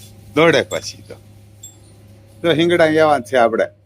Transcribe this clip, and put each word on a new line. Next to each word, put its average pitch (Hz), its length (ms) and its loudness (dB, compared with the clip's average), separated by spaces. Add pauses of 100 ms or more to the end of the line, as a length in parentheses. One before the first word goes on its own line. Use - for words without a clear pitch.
(340)
દોડે 151 280 2
પછી - 460 -10
તો. - 60 -20 (1300)
જો, 170 100 0
હિંગડા 170 340 2
એવા 156 320 2
જ 120 40 -12
છે 131 140 -6
આપણે. 113 280 0 (220)